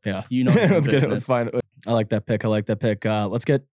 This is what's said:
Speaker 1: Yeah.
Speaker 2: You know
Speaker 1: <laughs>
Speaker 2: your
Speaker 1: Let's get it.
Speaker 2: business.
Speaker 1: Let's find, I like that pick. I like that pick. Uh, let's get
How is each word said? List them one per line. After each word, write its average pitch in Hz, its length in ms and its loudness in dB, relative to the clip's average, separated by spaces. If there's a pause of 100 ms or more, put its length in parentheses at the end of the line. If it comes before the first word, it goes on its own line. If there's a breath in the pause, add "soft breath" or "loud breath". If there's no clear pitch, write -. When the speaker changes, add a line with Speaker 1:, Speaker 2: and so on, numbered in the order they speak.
Speaker 1:
Yeah. 95 240 -4
Speaker 2:
You 127 140 0
know - 80 2
Speaker 1:
<laughs> - 20 6
Speaker 2:
your 214 160 4
Speaker 1:
Let's 160 180 2
get 147 80 2
it. 135 60 4
Speaker 2:
business. 147 100 0
Speaker 1:
Let's - 140 -4
find, 120 260 0 (340)
I 113 80 -2
like 110 160 0
that 107 160 -2
pick. 107 180 -2
I 113 60 -2
like 107 160 0
that 107 140 -2
pick. 107 260 -2
Uh, 107 240 -2
let's 120 160 -4
get 139 180 0 (140)